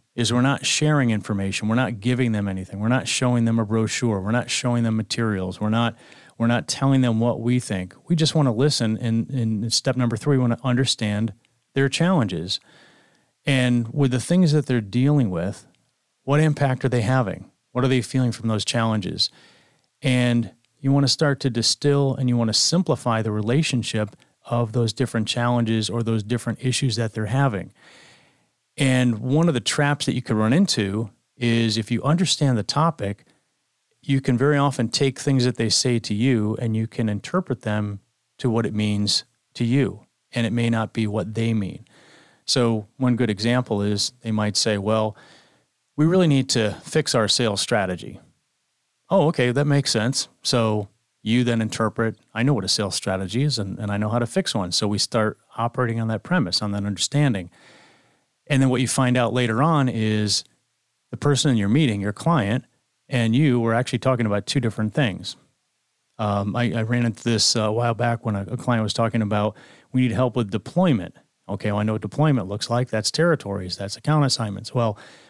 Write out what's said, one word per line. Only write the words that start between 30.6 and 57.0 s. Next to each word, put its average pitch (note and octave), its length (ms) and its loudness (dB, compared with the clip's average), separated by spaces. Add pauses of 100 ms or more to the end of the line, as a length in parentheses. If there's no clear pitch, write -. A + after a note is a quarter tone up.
is A#2 400 2
if A2 140 -2
you A#2 100 0
understand D3 560 2
the G#2+ 60 0
topic, C#3 600 -2 (800)
you C3+ 180 0
can B2 200 0
very C#3+ 180 4
often C3 320 0
take C3+ 300 0
things C3 260 2
that B2 120 0
they A2+ 120 0
say A#2+ 300 0
to G#2+ 160 -4
you A2+ 440 2
and A2+ 160 -2
you A2 120 -2
can A2+ 200 -4
interpret A2 540 -4
them G#2 380 -4 (400)
to B2+ 100 0
what A2+ 160 0
it G#2 80 -4
means G#2 520 0 (280)
to - 100 -4
you. A#2 440 0 (240)
And A#2 160 0
it G2 60 -2
may A#2 180 0
not A2+ 200 -2
be A2 140 -2
what G#2+ 300 -4
they A2+ 180 0
mean. G2+ 320 -4 (580)
So A2+ 440 0 (100)
one B2+ 180 2
good A#2 140 2
example G#2+ 540 0
is G#2 280 -2 (100)
they A2+ 100 -6
might G#2+ 260 0
say, G#2+ 220 0
"Well, A2 360 0 (800)
we D3+ 120 4
really F3+ 200 4
need C3+ 220 2
to G#2+ 320 0
fix - 320 -2
our A2+ 140 2
sales G#2+ 340 0
strategy." F#2 580 -2 (880)
"Oh, F3 200 4
okay, B2 240 2
that C#3+ 160 0
makes C#3+ 240 2
sense." A#2 380 -2 (120)
So G#2+ 460 0 (360)
you A#2 200 2
then A#2 180 0
interpret, A2 560 -2 (160)
"I A2 80 -4
know C3+ 140 4
what F#2+ 80 -2
a - 40 -8
sales G2 280 -2
strategy F#2+ 480 -2
is C#3 160 0
and, G2 180 -6
and G#2 140 -4
I G2+ 60 -2
know G#2 120 0
how A#2 80 0
to A#2+ 80 0
fix F#3 300 -2
one." F2+ 160 -4
So G#2+ 160 -2
we G2+ 100 0
start G#2+ 400 0 (180)
operating A#2 440 -2
on A2+ 80 -2
that A2 160 -4
premise, A#2 400 -2
on G2+ 80 -4
that G2+ 120 -4
understanding. G#2 680 -2 (960)